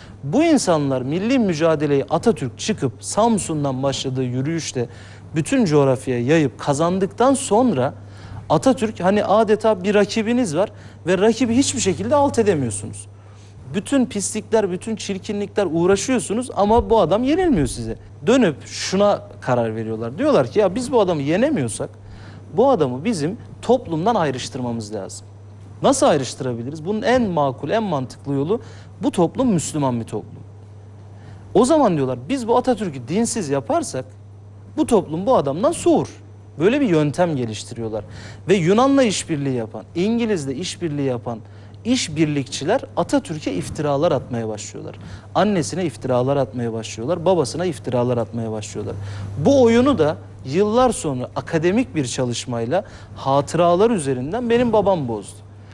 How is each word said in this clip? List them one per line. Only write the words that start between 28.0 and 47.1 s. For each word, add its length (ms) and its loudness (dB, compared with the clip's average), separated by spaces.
yolu 260 0
bu 80 0
toplum 420 2
Müslüman 480 0
bir 40 -8
toplum. 380 -10
O 100 6
zaman 320 4
diyorlar 220 -2
biz 200 -4
bu 80 4
Atatürk'ü 520 -2
dinsiz 400 -2
yaparsak 560 -2
bu 100 0
toplum 400 0
bu 100 4
adamdan 360 0
soğur. 360 2
Böyle 220 4
bir 80 2
yöntem 480 2
geliştiriyorlar. 680 -6
Ve 60 6
Yunan'la 480 4
işbirliği 520 -2
yapan, 300 -6
İngiliz'le 540 0
işbirliği 580 -4
yapan 320 -4
işbirlikçiler 960 0
Atatürk'e 560 -2
iftiralar 600 0
atmaya 360 -4
başlıyorlar. 480 -12
Annesine 500 0
iftiralar 520 0
atmaya 360 -2
başlıyorlar, 520 -6